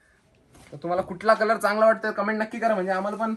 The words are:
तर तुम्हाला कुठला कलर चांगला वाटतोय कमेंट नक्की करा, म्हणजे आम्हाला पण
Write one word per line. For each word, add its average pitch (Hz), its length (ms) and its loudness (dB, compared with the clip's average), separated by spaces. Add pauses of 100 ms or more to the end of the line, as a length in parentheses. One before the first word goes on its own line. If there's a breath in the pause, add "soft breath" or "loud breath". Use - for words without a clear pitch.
(720 soft breath)
तर 147 60 -16
तुम्हाला 175 240 -2
कुठला 190 320 0
कलर 214 240 2
चांगला 208 280 2
वाटतोय 220 260 2
कमेंट 214 300 -4
नक्की 220 180 -6
करा, 220 140 2
म्हणजे 190 180 -2
आम्हाला 196 260 -2
पण 220 200 -2